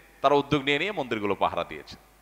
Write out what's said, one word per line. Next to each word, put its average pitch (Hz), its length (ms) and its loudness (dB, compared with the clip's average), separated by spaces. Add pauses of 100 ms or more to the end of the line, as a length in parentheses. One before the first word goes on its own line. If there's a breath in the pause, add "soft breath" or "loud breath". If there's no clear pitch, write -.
(220)
তারা 143 140 4
উদ্যোগ 139 280 2
নিয়ে 143 160 0
নিয়ে 190 120 -2
মন্দিরগুলো 113 440 -2
পাহারা 87 280 0
দিয়েছেন। - 360 -14 (220)